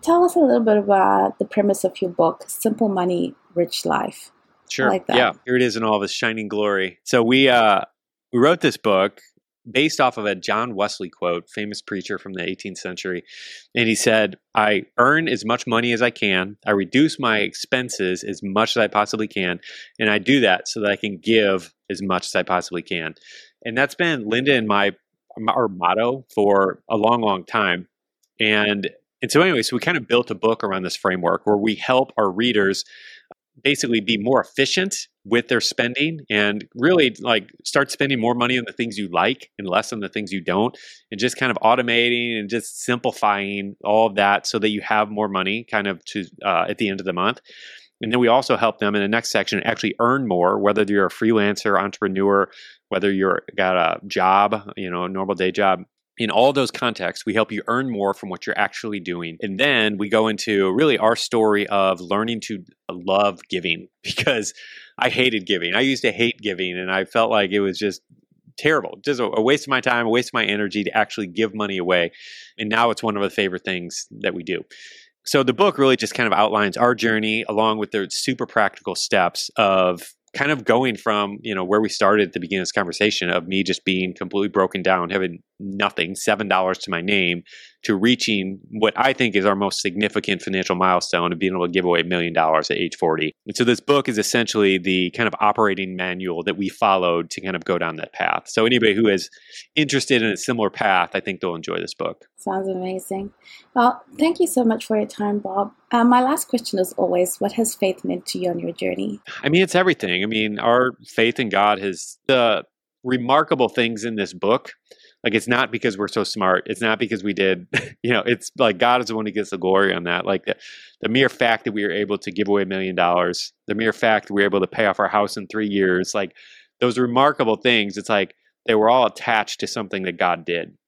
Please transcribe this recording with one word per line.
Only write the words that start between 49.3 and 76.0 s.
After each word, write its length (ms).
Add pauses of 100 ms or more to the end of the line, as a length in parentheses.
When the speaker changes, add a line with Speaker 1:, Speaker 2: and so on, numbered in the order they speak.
Speaker 2:
section 320
actually 340
earn 300
more, 320
whether 240
you're 220
a 40
freelancer, 720
entrepreneur, 680 (420)
whether 220
you're 300 (140)
got 200
a 300
job, 720
you 120
know, 160
a 40
normal 260
day 160
job. 300 (400)
In 120
all 200
those 200
contexts, 520
we 100
help 180
you 160
earn 240
more 200
from 160
what 160
you're 140
actually 400
doing. 420
And 200
then 380
we 100
go 180
into 460
really 260
our 160
story 540
of 320
learning 460
to 180 (260)
love 580
giving, 380 (100)
<laughs> 60
because 500 (460)
I 120
hated 360
giving. 280
I 60
used 220
to 80
hate 300
giving, 360
and 140
I 140
felt 260
like 220
it 80
was 180
just 240 (540)
terrible, 480
just 160
a, 60
a 140
waste 260
of 20
my 120
time, 260
a 40
waste 200
of 40
my 100
energy 380
to 140
actually 320
give 260
money 240
away. 320 (480)
And 100
now 220
it's 120
one 140
of 60
the 80
favorite 340
things 440 (140)
that 120
we 80
do. 220 (600)
So 200
the 80
book 260
really 180
just 180